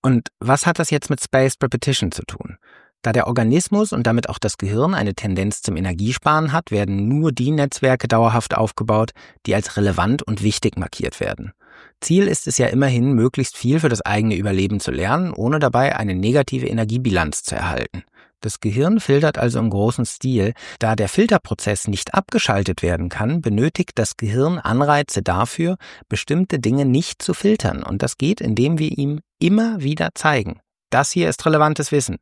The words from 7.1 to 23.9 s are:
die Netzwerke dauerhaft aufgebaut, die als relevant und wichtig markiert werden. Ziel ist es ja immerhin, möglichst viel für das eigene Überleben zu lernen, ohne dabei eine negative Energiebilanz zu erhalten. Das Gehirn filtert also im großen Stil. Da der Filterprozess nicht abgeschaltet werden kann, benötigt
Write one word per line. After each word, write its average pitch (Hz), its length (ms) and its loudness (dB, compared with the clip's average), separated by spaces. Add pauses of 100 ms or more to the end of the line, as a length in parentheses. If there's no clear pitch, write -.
die 127 200 0
Netzwerke 139 560 0
dauerhaft 113 500 2
aufgebaut, 110 540 0 (340)
die 104 80 0
als - 240 -2
relevant 98 460 2
und 101 180 -4
wichtig 104 380 0
markiert - 400 -6
werden. - 320 -6 (500)
Ziel 190 240 4
ist 190 220 -2
es - 100 -2
ja 123 120 2
immerhin, 131 440 2
möglichst 127 420 0
viel 139 240 0
für 156 100 2
das 117 120 0
eigene 104 340 0
Überleben 98 440 0
zu - 100 -6
lernen, 131 420 0
ohne 139 280 0
dabei 131 360 2
eine 101 200 -2
negative 127 500 0
Energiebilanz 110 800 0
zu - 100 -6
erhalten. - 500 -6 (380)
Das - 180 -6
Gehirn 143 400 2
filtert 147 380 2
also 123 200 0
im 113 120 0
großen 107 360 0
Stil. 117 460 0 (260)
Da 113 200 0
der 104 100 0
Filterprozess 180 800 0
nicht - 260 -4
abgeschaltet 101 680 0
werden 87 260 0
kann, 120 320 -2
benötigt 123 560 0